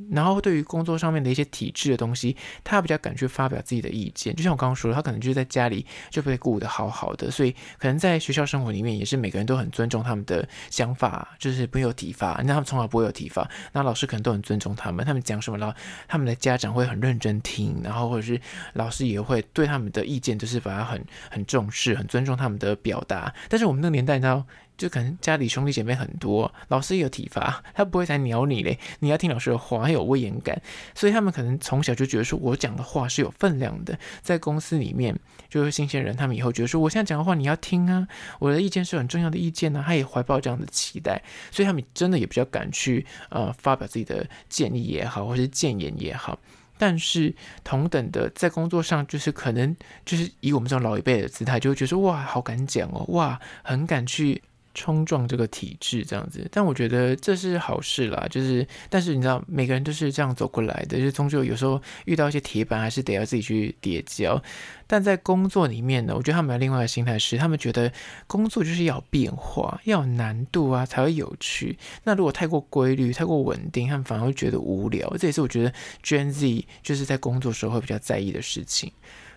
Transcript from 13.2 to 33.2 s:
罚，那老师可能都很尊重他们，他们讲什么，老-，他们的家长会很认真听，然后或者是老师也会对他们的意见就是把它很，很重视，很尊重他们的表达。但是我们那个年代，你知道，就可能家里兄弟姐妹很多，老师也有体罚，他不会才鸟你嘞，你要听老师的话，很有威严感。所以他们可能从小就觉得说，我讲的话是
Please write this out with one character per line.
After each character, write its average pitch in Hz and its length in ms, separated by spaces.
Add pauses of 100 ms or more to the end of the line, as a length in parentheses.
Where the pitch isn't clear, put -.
罚， - 180 (280)
那 139 80
老 127 100
师 131 140
可 117 100
能 107 60
都 120 80
很 101 120
尊 107 180
重 104 160
他 101 160
们， 95 120
他 147 80
们 131 80
讲 107 220
什 - 80
么， 104 80
老-， 107 160 (320)
他 - 100
们 143 80
的 120 120
家 127 200
长 104 160
会 123 140
很 120 140
认 127 180
真 107 220
听， - 420
然 95 100
后 117 160
或 123 60
者 110 80
是 120 180 (340)
老 113 140
师 131 160
也 107 160
会 113 220 (100)
对 151 140
他 143 100
们 107 140
的 107 140
意 127 160
见 110 180
就 110 80
是 120 140
把 98 120
它 104 120
很， 113 200 (240)
很 104 180
重 110 220
视， 110 280
很 - 100
尊 123 180
重 131 120
他 131 120
们 104 80
的 101 200
表 - 320
达。 - 260 (140)
但 220 100
是 226 80
我 156 60
们 135 80
那 170 80
个 - 20
年 131 160
代， 143 80
你 131 60
知 131 80
道， 131 160 (340)
就 180 100
可 123 140
能 147 180
家 156 160
里 135 120
兄 135 180
弟 143 60
姐 120 100
妹 120 120
很 127 140 (100)
多， 107 340 (160)
老 131 120
师 185 140
也 185 80
有 135 60
体 - 220
罚， - 320 (120)
他 202 100
不 180 140
会 180 80
才 147 120
鸟 123 280
你 131 160
嘞， - 160 (220)
你 147 80
要 151 100
听 180 100
老 127 80
师 120 140
的 117 80
话， 113 240
很 147 100
有 110 120
威 131 160
严 117 200
感。 - 220 (320)
所 202 160
以 - 20
他 226 80
们 196 120
可 135 100
能 127 160
从 139 240
小 131 100
就 131 140
觉 131 100
得 107 60
说， 117 180
我 131 160
讲 120 200
的 127 60
话 127 260
是 147 120